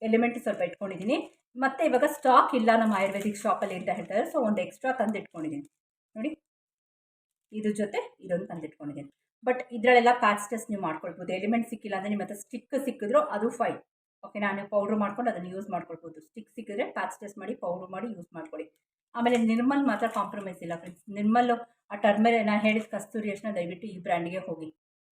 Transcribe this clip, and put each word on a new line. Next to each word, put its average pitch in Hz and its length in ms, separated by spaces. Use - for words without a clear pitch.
ಎಲಿಮೆಂಟ್ 233 360
ಸ್ವಲ್ಪ 208 220
ಇಟ್ಕೊಂಡಿದೀನಿ. 190 580
ಮತ್ತೆ 262 280
ಇವಾಗ 262 220
ಸ್ಟಾಕ್ 277 480
ಇಲ್ಲ 226 240
ನಮ್ಮ 220 160
ಆಯುರ್ವೇದಿಕ್ 196 420
ಶಾಪಲ್ಲಿ 190 380
ಅಂತ 185 140
ಹೇಳ್ತಾರೆ. 196 320
So 320 160
ಒಂದು 208 260
ಎಕ್ಸ್ಟ್ರಾ 254 300
ತಂದು 208 260
ಇಟ್ಕೊಂಡಿದೀನಿ. 156 480
ನೋಡಿ, 240 140
ಇದ್ರ 214 240
ಜೊತೆ 214 440
ಇದೊಂದು 175 260
ತಂದು 165 180
ಇಟ್ಕೊಂಡಿದೀನಿ. 143 460
But 254 180
ಇದ್ರಲ್ಲೆಲ್ಲ 240 360
ಪ್ಯಾಚ್ 208 320
ಟೆಸ್ಟ್ 226 200
ನೀವು 196 120
ಮಾಡ್ಕೊಳ್ಬೋದು. 175 500
ಎಲಿಮೆಂಟ್ 226 360
ಸಿಕ್ಕಿಲ್ಲ 208 280
ಅಂದ್ರೆ 196 140
ನಿಮ್ಮ 202 120
ಹತ್ರ 208 120
ಸ್ಟಿಕ್ 262 500
ಸಿಕ್ಕಿದ್ರು 240 360
ಅದು 220 300
ಫೈನ್, 185 280
ಓಕೆ. 208 140
ನಾನು 202 300
ಪೌಡರ್ 208 280
ಮಾಡ್ಕೊಂಡು 208 340
ಅದನ್ನ 180 160
ಯೂಸ್ 190 240
ಮಾಡ್ಕೊಳ್ಬೋದು. 165 500
ಸ್ಟಿಕ್ - 300
ಸಿಕ್ಕಿದ್ರೆ - 420
ಪ್ಯಾಚ್ - 280
ಟೆಸ್ಟ್ 208 180
ಮಾಡಿ, 202 160
ಪೌಡರ್ 180 360
ಮಾಡಿ 190 160
ಯೂಸ್ 180 260
ಮಾಡ್ಕೊಳ್ಳಿ. 160 340
ಆಮೇಲೆ 240 220
ನಿರ್ಮಲ್ 240 500
ಮಾತ್ರ 220 200
ಕಾಂಪ್ರಮೈಸ್ 196 560
ಇಲ್ಲ 170 140
ಫ್ರೆಂಡ್ಸ್. 180 340
ನಿರ್ಮಲ್ 220 400
ಆ 202 40
ಟರ್ಮರಿ-, 220 500
ನಾನು 208 160
ಹೇಳಿದ 220 300
ಕಸ್ತೂರಿ 214 400
ಅರಿಶಿಣ 202 240
ದಯವಿಟ್ಟು 175 320
ಈ 180 140
ಬ್ರ್ಯಾಂಡ್‌ಗೆ 175 380
ಹೋಗಿ, 160 300